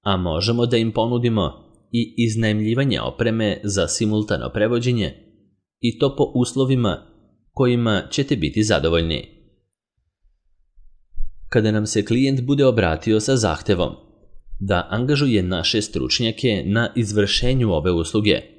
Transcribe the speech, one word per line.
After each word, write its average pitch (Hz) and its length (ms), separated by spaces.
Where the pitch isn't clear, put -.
a 98 160
možemo 95 480
da 120 120
im 113 140
ponudimo 113 600
i 117 260
iznajmljivanje 110 840
opreme 110 600
za 95 240
simultano 107 640
prevođenje 117 600
i 120 200
to 139 160
po 147 80
uslovima 127 680
kojima 120 600
ćete 139 240
biti 90 280
zadovoljni. 82 640
Kada 110 220
nam 107 140
se 104 200
klijent 131 360
bude 139 240
obratio 107 540
sa 135 160
zahtevom 90 600
da 95 320
angažuje 127 520
naše 90 380
stručnjake 107 840
na 110 300
izvršenju 110 760
ove 82 200
usluge 98 500